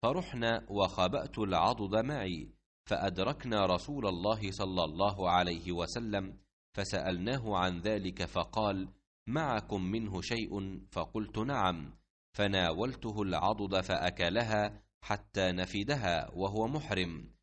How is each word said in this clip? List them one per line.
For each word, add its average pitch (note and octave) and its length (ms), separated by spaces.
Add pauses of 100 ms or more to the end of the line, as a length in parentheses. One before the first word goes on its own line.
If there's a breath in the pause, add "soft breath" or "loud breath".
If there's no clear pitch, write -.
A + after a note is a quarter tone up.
فرحنا A#2 640
وخبأت F#2+ 680
العضد G2+ 560 (100)
معي، F#2+ 440 (400)
فأدركنا G2+ 760
رسول G#2 420
الله G2 440
صلى F#2 320
الله F#2 460
عليه F2 420
وسلم، G2 680 (380)
فسألناه G2+ 840
عن F2+ 220
ذلك، F#2+ 460
فقال: F#2+ 640 (400)
'معكم A2+ 560
منه G2 380
شيء؟' G2 600 (100)
فقلت: G2+ 460
'نعم'، G#2+ 600 (400)
فناولته G2+ 840
العضد F#2+ 600
فأكلها G#2 1000 (180)
حتى G2 500
نفدها F#2 840
وهو G2 320
محرم F#2 640 (120)